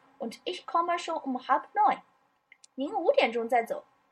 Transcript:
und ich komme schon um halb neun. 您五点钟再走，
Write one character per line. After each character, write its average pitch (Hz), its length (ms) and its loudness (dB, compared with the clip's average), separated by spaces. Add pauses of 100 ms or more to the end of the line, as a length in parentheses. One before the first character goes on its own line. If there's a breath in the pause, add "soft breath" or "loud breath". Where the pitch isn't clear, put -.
(180)
und 220 260 -10
ich 359 200 -8
komme 339 340 0
schon 330 240 -6
um 254 160 -4
halb 277 260 0 (100)
neun. 415 260 2 (760)
您 302 180 -6
五 403 180 2
点 254 180 4
钟 226 160 -2
再 233 160 2
走， - 220 -8 (260)